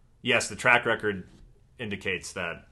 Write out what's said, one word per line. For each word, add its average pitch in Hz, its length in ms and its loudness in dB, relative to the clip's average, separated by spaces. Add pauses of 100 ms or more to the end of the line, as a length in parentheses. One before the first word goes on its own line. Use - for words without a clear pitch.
(220)
Yes, 120 280 2
the 104 60 -10
track 120 300 4
record 107 420 0 (500)
indicates 98 560 -6
that, 82 380 -8